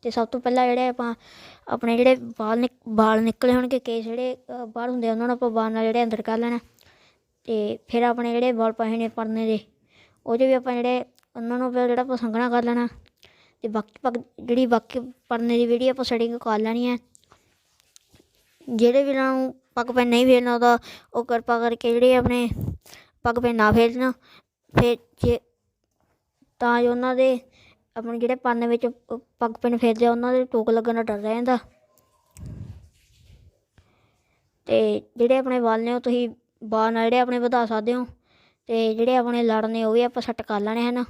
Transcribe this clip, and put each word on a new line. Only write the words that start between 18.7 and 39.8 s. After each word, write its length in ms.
ਵੀਰਾਂ 300
ਨੂੰ 200
ਪੱਗ 100
ਪੈਨ 220
ਨਹੀਂ 180
ਫੇਰਨਾ 260
ਆਉਂਦਾ 260
ਉਹ 120
ਕਿਰਪਾ 340
ਕਰਕੇ 340
ਜਿਹੜੇ 220
ਆਪਣੇ 340
ਪੱਗ 160
ਪੈਨ 160
ਨਾ 160
ਫੇਰਨ 400
ਫਿਰ 240
ਜੇ 160
ਤਾਂ 240
ਜੋ 80
ਉਹਨਾਂ 240
ਦੇ 240
ਆਪਣੇ 240
ਜਿਹੜੇ 160
ਪਰਨੇ 320
ਵਿੱਚ 180
ਪ-, 340
ਪੱਗ 120
ਪੈਨ 260
ਫੇਰਦੇ 280
ਆ 60
ਉਹਨਾਂ 220
ਦੇ 120
ਟੋਕ 240
ਲੱਗਣ 240
ਦਾ 100
ਡਰ 160
ਰਹਿ 160
ਜਾਂਦਾ। 220
ਤੇ 360
ਜਿਹੜੇ 200
ਆਪਣੇ 220
ਵਾਲ 220
ਨੇ 120
ਉਹ 60
ਤੁਸੀਂ 300
ਵਾਲ 300
ਨਾਲ 100
ਜਿਹੜੇ 160
ਆਪਣੇ 200
ਵਧਾ 260
ਸਕਦੇ 280
ਹੋ 120
ਤੇ 260
ਜਿਹੜੇ 200
ਆਪਣੇ 280
ਲੜ 220
ਨੇ 180